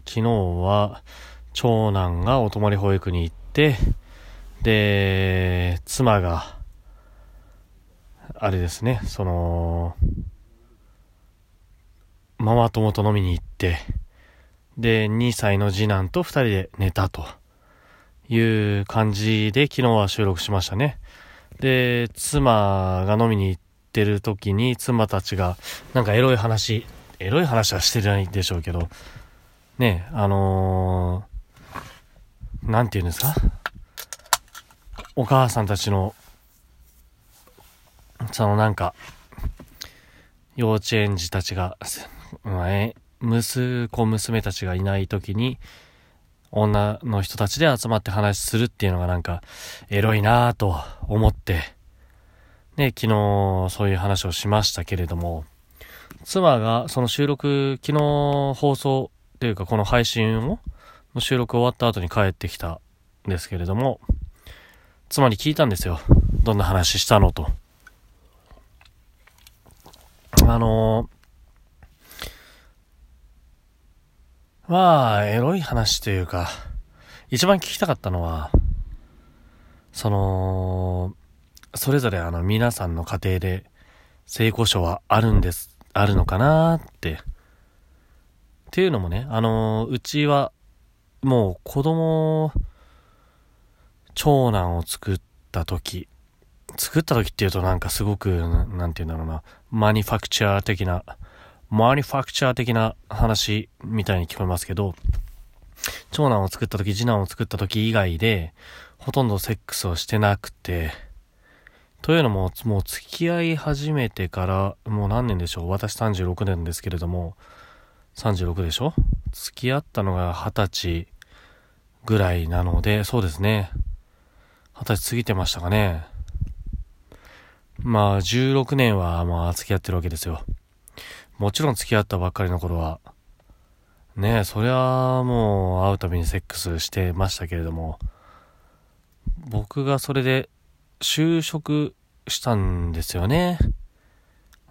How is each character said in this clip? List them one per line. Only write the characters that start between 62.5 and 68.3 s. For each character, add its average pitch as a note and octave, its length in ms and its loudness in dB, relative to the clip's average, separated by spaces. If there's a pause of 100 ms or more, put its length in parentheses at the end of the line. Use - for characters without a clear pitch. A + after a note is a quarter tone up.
た E2 220 -8 (480)
ん - 20 -4
で F#2 80 0
す - 120 -10
け F#2+ 80 -6
れ F2 80 -4
ど F#2+ 100 -2
も、 B2+ 240 0 (1120)
妻 C3+ 180 4
に G#2 80 0
聞 - 120 -2
い D3+ 60 0
た D#3 100 4
ん B2 40 0
で G2 60 0
す - 120 -4
よ。 E2 120 -4 (440)
ど A2+ 100 4
ん G2+ 60 2
な F#2+ 40 2
話 F2+ 360 0
し - 80 -2
た G#2+ 120 8
の F#2 120 6
と。 D#2+ 180 -4 (3000)